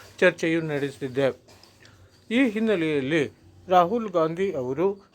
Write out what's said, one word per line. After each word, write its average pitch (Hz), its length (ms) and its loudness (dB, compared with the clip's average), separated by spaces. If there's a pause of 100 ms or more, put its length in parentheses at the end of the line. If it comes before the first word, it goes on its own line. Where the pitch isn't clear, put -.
(200)
ಚರ್ಚೆಯೂ 165 420 2
ನಡೆಸಿದೆ. 139 680 -4 (1040)
ಈ 247 180 2
ಹಿನ್ನೆಲೆಯಲ್ಲಿ 160 840 0 (360)
ರಾಹುಲ್ 185 420 2
ಗಾಂಧಿ 170 420 -2
ಅವರು 156 640 -4